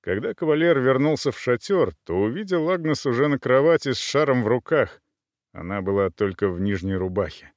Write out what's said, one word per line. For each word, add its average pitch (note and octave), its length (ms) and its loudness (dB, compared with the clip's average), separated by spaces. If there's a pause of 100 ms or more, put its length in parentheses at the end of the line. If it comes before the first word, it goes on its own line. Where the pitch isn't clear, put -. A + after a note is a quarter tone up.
Когда A2 340 -4
кавалер D#3 440 2
вернулся C3+ 520 2
в - 80 -12
шатёр, B2 640 0
то E2+ 120 -6
увидел D#3+ 540 -2
Агнес D#3 380 -2
уже C3 200 2
на C#3+ 120 0
кровати C#3 540 2
с - 40 -2
шаром C3+ 460 0
в G#2+ 40 0
руках. B2 540 0 (500)
Она F2+ 300 -8
была G2 300 0
только G2 380 -2
в F2 100 -6
нижней F#2+ 360 -2
рубахе. F2+ 600 -6